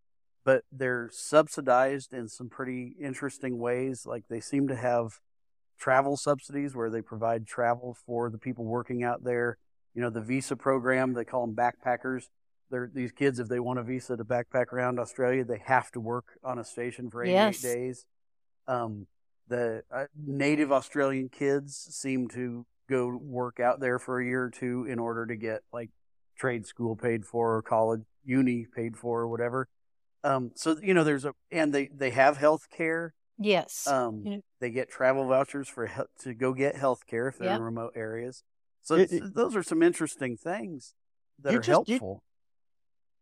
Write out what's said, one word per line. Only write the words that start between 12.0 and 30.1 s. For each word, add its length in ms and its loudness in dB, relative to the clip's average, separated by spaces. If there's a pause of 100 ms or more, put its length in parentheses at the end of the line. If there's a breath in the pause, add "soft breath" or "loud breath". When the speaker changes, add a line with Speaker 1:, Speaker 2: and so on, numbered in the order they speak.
Speaker 1:
They're, 220 -4
these 200 -4
kids, 280 2
if 80 -4
they 100 0
want 200 -2
a 40 -2
visa 340 -4
to 80 -6
backpack 500 0
around 260 0
Australia, 420 0
they 220 -4
have 280 2
to 80 -8
work 440 -6
on 140 -6
a 60 -8
station 460 -8
for 140 -8
eighty-eight 100 2
Speaker 2:
Yes. 280 4
Speaker 1:
days. 440 -4 (640)
Um, 380 -4 (420)
the, 420 -2
uh, 240 -6
native 560 0
Australian 600 0
kids 460 0
seem 520 -4
to 380 -8 (220)
go 280 0
work 420 -6
out 220 2
there 180 2
for 220 -4
a 60 -2
year 180 0
or 60 -4
two 340 -4
in 140 -4
order 280 -4
to 100 -6
get, 260 -6 (100)
like, 180 -10 (460)
trade 300 -2
school 280 -4
paid 300 -2
for 320 0
or 60 -2
college, 400 2 (200)
uni 440 2
paid 320 -6
for 240 -2
or 60 -2
whatever. 380 -2 (560)